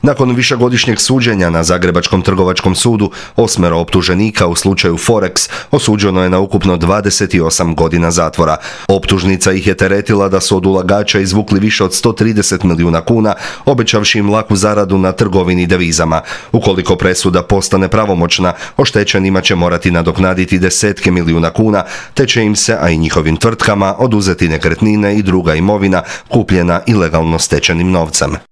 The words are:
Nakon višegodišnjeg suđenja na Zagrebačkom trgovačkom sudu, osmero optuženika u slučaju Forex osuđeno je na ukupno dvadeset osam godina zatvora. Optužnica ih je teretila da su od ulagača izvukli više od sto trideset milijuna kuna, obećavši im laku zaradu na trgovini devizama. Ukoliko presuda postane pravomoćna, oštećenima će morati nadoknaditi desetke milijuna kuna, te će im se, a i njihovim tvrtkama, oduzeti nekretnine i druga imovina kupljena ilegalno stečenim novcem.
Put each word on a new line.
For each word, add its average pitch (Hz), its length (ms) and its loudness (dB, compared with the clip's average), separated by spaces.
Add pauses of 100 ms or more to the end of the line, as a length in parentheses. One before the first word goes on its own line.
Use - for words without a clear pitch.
Nakon 127 340 2
višegodišnjeg 123 640 0
suđenja 117 500 0
na 82 140 0
Zagrebačkom 87 580 0
trgovačkom 92 540 0
sudu, 107 360 0 (240)
osmero 87 420 2
optuženika 92 720 0
u 87 80 -2
slučaju 92 420 0
Forex - 520 -2 (220)
osuđeno 101 520 0
je 90 60 0
na 92 100 2
ukupno 95 380 0
dvadeset 95 680 0
osam 82 320 0
godina 82 360 0
zatvora. 80 460 0 (300)
Optužnica 95 640 0
ih 92 160 0
je 92 100 0
teretila 98 520 0
da 95 100 2
su 95 180 0
od 90 80 0
ulagača 95 540 0
izvukli 98 400 0
više 107 240 0
od 90 100 -2
sto - 180 0
trideset 104 520 0
milijuna 85 380 2
kuna, 110 320 0 (320)
obećavši 113 540 0
im 101 100 2
laku 107 260 0
zaradu 101 420 0
na 92 140 2
trgovini 90 560 0
devizama. 82 540 0 (300)
Ukoliko 98 440 0
presuda 90 480 0
postane 95 440 0
pravomoćna, 90 680 0 (240)
oštećenima 95 640 0
će 95 140 0
morati 87 360 0
nadoknaditi 90 680 0
desetke 95 520 0
milijuna 82 380 0
kuna, 104 340 0 (300)
te 135 120 2
će 117 180 -2
im 104 120 2
se, 113 260 -2
a 85 80 2
i 82 80 2
njihovim 80 400 0
tvrtkama, 101 600 0
oduzeti 98 520 0
nekretnine 101 520 0 (140)
i 107 80 0
druga 87 320 0
imovina 95 480 0 (260)
kupljena 87 580 2
ilegalno 82 520 0
stečenim 85 520 -2
novcem. 78 400 -2 (200)